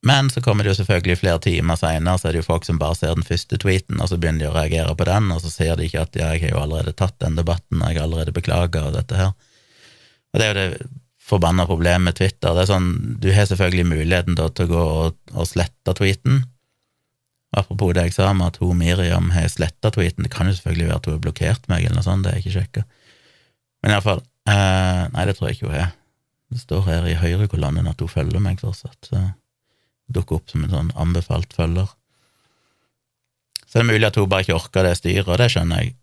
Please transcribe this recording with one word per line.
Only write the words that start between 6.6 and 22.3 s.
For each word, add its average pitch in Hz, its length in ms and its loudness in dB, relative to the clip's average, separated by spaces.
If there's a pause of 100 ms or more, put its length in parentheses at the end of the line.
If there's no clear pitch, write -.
allerede 80 320 -4
tatt 92 280 -2
den 80 140 0
debatten, 85 420 -2
og 80 80 0
jeg 80 120 0
har 80 80 -2
allerede 82 280 -4
beklaget 85 460 0
og 73 160 -2
dette - 220 -2
her. 95 120 2 (1000)
Og 107 80 2
det 110 60 4
er 107 60 2
jo 98 80 0
det - 300 -4 (340)
forbanna 87 400 2
problemet 87 460 2
med - 80 -6
Twitter. 92 340 0
Det 90 120 4
er 95 40 0
sånn, 92 220 2 (320)
du 95 100 2
har 101 160 4
selvfølgelig 90 400 2
muligheten 85 480 0
da 82 160 0
til 87 160 -2
å 85 60 0
gå 85 80 2 (220)
og, 82 120 -2 (160)
og 85 160 -4
slette - 480 -4
tweeten. 113 460 0 (1120)
Apropos 95 400 0
det 87 140 2
jeg 87 80 -6
sa 95 200 2
med 87 140 2
at - 100 -14
hun 90 160 2
Miriam 87 560 2
har 85 200 2
slettet 82 440 -2
tweeten, 85 300 -2
det - 80 -4
kan 87 160 0
jo 95 60 0
selvfølgelig 82 320 -2
være 80 120 0
at - 80 -6
hun 78 80 -2
har 80 80 -4
blokkert 82 460 -2
meg 85 160 0
eller 82 140 0
noe 90 60 0
sånt, 95 200 0
det 90 80 0